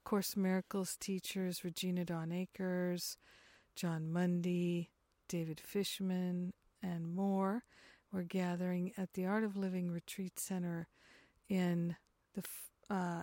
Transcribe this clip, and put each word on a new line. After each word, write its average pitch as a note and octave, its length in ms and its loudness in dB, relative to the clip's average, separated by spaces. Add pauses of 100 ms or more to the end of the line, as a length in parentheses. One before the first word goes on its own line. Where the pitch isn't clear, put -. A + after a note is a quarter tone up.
Course - 320 2
in G3 60 4
Miracles F#3 560 2
teachers F#3 680 -2
Regina F3+ 400 0
Dawn E3 260 -2
Akers, F3+ 880 0 (580)
John D#3+ 380 0
Mundy, F3 760 2 (360)
David D#3+ 320 -4
Fishman, F3+ 960 0 (300)
and E3+ 320 -2
more. G3 500 2 (480)
We're F#3 120 0
gathering F3+ 760 0
at F#3 160 -4
the F#3 100 0
Art G#3 180 2
of G3+ 140 0
Living F#3 340 0
Retreat F3+ 480 -6
Center F3 480 -2 (600)
in F3 480 2 (380)
the G3 80 -6
f-, - 280 -12 (200)
uh, F3 320 0